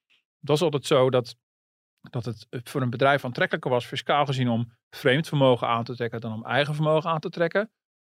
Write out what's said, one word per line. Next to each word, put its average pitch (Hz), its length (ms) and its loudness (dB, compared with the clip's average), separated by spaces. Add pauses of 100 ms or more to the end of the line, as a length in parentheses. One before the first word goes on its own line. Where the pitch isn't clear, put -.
(400)
Het 147 80 -8
was 151 140 2
altijd 147 240 -2
zo 131 240 4
dat, 127 260 0 (760)
dat 120 140 -6
het 113 260 -12
voor 131 320 -6
een 123 80 0
bedrijf 135 340 2
aantrekkelijker 160 460 -4
was, 123 140 0
fiscaal 147 420 0
gezien, 131 220 0
om 117 240 -2 (180)
vreemd 143 380 2
vermogen 131 400 4
aan 117 160 0
te 120 120 -10
trekken 117 240 -6
dan 113 120 -8
om 110 120 -10
eigen 139 300 0
vermogen 156 360 2
aan 160 100 -2
te 185 100 -6
trekken. 180 400 -2 (340)